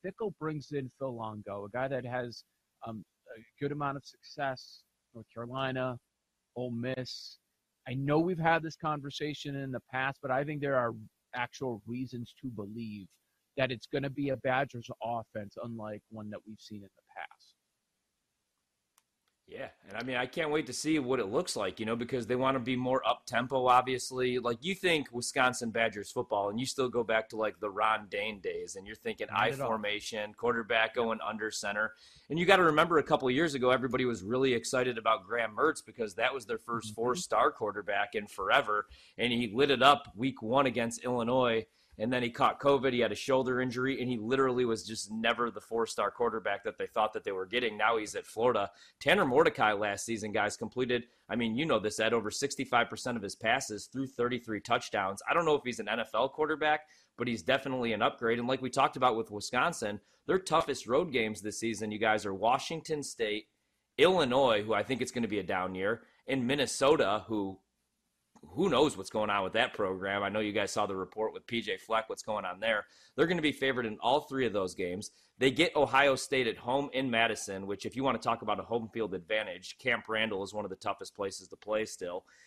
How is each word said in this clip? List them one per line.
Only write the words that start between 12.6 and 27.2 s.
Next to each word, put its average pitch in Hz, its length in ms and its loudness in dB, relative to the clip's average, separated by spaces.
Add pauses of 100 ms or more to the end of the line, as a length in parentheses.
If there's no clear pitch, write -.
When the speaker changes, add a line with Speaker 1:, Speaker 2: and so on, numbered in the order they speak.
Speaker 1:
that 131 120 0
it's 117 160 -10
gonna 139 240 -4
be 139 200 -4
a 131 80 -2
Badgers 127 500 -2 (140)
offense, 113 600 -6
unlike 110 380 -10 (100)
one 107 200 -12
that 107 160 -12
we've 107 140 -16
seen 107 180 -16
in 101 60 -16
the - 180 -20 (120)
past. - 400 -16 (1900)
Speaker 2:
Yeah, 123 200 -12 (180)
and 101 120 -10
I 117 60 -4
mean, 127 120 -2
I 127 80 0
can't 151 260 -2
wait 151 180 0
to 123 40 -10
see 156 260 0
what 127 200 0
it 107 80 0
looks 143 300 -2
like, 98 220 -2
you 110 60 -4
know, 113 120 0
because 120 300 -2
they 123 100 0
wanna 131 240 2
be 123 160 -2
more 127 300 0
up-tempo, 127 600 0
obviously. 127 720 4
Like, 120 240 0
you 190 120 -2
think 165 380 2
Wisconsin 123 580 0
Badgers 110 400 0
football, 101 380 0
and 104 100 -4
you 131 60 -2
still 131 240 -2
go 117 160 0
back 110 260 2